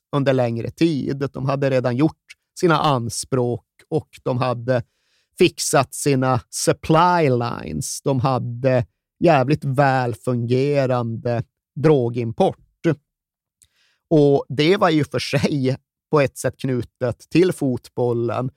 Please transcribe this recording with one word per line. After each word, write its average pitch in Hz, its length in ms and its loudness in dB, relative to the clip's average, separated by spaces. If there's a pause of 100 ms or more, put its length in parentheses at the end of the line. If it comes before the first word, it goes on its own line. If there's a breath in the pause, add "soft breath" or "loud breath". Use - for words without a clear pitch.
(160)
under 139 180 2
längre 117 380 -2
tid. 139 600 -2
De 131 120 -8
hade 139 240 -2
redan 127 260 0
gjort 151 280 0 (360)
sina 165 200 4
anspråk 123 840 -2 (240)
och 156 180 -4 (160)
de 131 140 -4
hade 123 460 -2 (540)
fixat - 560 0
sina 131 460 0 (100)
supply 170 800 2
lines. 117 720 -4
De 135 160 0
hade 123 680 0 (340)
jävligt 151 460 2
väl 131 500 0
fungerande 123 1300 -2 (320)
drogimport. 127 840 0 (1500)
Och 143 400 4
det 151 280 2
var 202 120 2
ju 156 140 2
för 131 160 -4
sig 131 580 -2 (340)
på 151 100 4
ett 127 160 -2
sätt - 220 -6
knutet - 720 -6
till 180 240 2
fotbollen 120 1040 -4